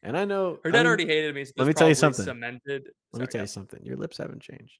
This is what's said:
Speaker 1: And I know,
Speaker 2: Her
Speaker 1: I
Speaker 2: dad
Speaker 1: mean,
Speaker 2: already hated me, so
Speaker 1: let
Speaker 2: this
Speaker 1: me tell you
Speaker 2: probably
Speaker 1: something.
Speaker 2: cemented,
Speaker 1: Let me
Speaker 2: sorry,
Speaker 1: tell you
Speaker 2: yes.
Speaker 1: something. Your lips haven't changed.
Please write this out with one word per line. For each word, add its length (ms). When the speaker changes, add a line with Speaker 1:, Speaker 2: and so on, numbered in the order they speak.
Speaker 1:
And 120
I 100
know, 380
Speaker 2:
Her 60
Speaker 1:
I 40
Speaker 2:
dad 80
Speaker 1:
mean, 60
Speaker 2:
already 200
hated 260
me, 100
so 140
Speaker 1:
let 80
Speaker 2:
this 40
Speaker 1:
me 40
tell 160
you 60
Speaker 2:
probably 180
Speaker 1:
something. 120
Speaker 2:
cemented, 580
Speaker 1:
Let 80
me 40
Speaker 2:
sorry, 40
Speaker 1:
tell 120
you 40
Speaker 2:
yes. 100
Speaker 1:
something. 300
Your 140
lips 220
haven't 240
changed. 360